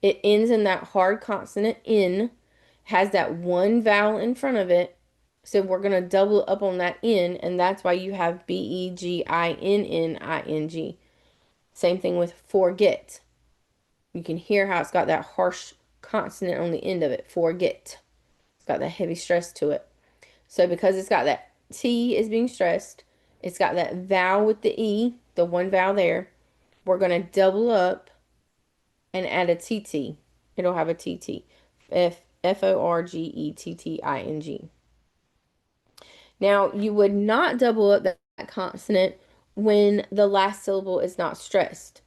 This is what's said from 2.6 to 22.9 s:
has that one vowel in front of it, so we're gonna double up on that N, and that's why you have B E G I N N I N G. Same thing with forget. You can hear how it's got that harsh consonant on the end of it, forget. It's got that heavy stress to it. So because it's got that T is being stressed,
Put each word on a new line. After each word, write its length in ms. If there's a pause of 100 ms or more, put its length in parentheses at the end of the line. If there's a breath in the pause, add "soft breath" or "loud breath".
has 260
that 240
one 480
vowel 360
in 160
front 220
of 140
it, 260 (480)
so 160
we're 200
gonna 200
double 460
up 160
on 160
that 240
N, 340
and 220
that's 240
why 100
you 220
have 320
B 80
E 360
G 360
I 260
N 320
N 360
I 200
N 280
G. 300 (760)
Same 260
thing 180
with 160
forget. 880 (920)
You 100
can 140
hear 300
how 140
it's 100
got 180
that 160
harsh 480 (280)
consonant 600
on 100
the 140
end 180
of 80
it, 200
forget. 680 (580)
It's 100
got 140
that 100
heavy 240
stress 400
to 160
it. 160 (600 soft breath)
So 200
because 300
it's 120
got 160
that 260 (220)
T 440
is 120
being 200
stressed, 560 (360)